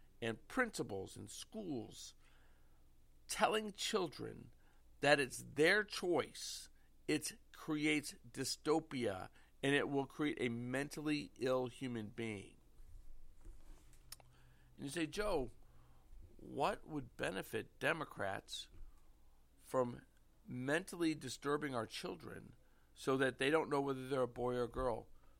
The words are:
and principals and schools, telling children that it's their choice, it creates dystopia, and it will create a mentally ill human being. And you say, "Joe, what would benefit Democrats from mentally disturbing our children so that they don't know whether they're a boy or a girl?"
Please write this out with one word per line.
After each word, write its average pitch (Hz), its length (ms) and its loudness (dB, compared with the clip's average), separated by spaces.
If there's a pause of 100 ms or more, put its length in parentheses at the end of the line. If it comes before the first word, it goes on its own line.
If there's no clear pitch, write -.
(240)
and 113 240 -4
principals 139 680 -2
and 101 140 -10
schools, - 880 -8 (1120)
telling 214 460 2
children 139 720 -2 (560)
that 143 180 10
it's 123 240 0 (120)
their 180 280 8
choice, - 840 0 (380)
it - 260 2 (180)
creates 151 640 0 (180)
dystopia, 127 920 0 (340)
and 139 140 6
it 113 120 6
will 139 180 0
create 147 360 0
a 123 80 2
mentally 143 880 -2
ill 127 280 2
human 120 480 -4
being. 107 400 -4 (2250)
And - 80 -8
you 139 40 -4
say, 160 160 -2
"Joe, 156 460 0 (840)
what 156 500 -2
would 139 300 -8
benefit 156 640 -4
Democrats 131 880 -2 (960)
from 127 380 0 (460)
mentally 156 680 0
disturbing 147 580 -2
our 113 140 -2
children - 640 -8 (420)
so 135 240 2
that 131 220 4
they 135 100 4
don't 156 220 4
know 143 100 4
whether 131 260 -2
they're 135 140 2
a 123 60 4
boy 123 260 0
or 123 100 2
a 117 40 -2
girl?" 117 400 -2 (320)